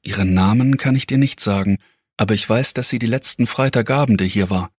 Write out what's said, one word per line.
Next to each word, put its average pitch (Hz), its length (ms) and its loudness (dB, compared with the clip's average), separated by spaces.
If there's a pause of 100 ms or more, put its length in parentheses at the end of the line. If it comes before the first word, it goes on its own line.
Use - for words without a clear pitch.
Ihren 98 300 -2
Namen 113 440 4
kann 135 200 0
ich 131 100 -2
dir 135 120 0
nicht 139 220 0
sagen, 98 380 0 (380)
aber 107 180 2
ich - 140 -4
weiß, 120 260 0
dass 123 140 -2
sie 127 100 -2
die 117 80 -2
letzten 123 400 -2
Freitagabende 127 760 0
hier 95 240 0
war 92 220 -4 (100)